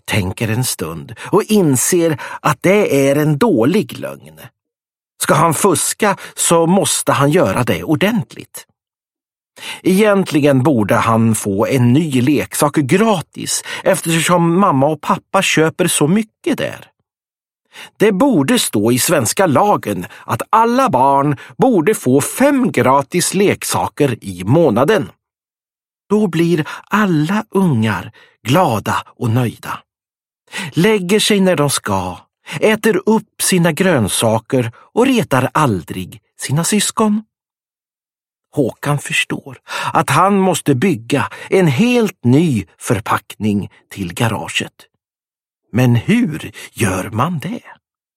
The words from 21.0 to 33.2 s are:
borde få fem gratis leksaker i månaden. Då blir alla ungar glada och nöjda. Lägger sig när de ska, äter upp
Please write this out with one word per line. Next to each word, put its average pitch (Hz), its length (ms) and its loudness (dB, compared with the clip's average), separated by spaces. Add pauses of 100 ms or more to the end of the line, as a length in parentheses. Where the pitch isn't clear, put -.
borde 214 360 2
få 131 260 2
fem 254 520 0
gratis 135 600 0
leksaker 131 920 -2
i 92 200 -10
månaden. 139 680 2 (1000)
Då 214 180 2
blir 165 420 0 (200)
alla 196 600 0
ungar 113 640 0 (340)
glada 113 600 0
och - 240 -6
nöjda. 117 520 -4 (920)
Lägger 196 480 2
sig 202 200 2
när 185 160 2
de 143 140 0
ska, 92 480 -6 (420)
äter 214 460 2
upp - 360 -2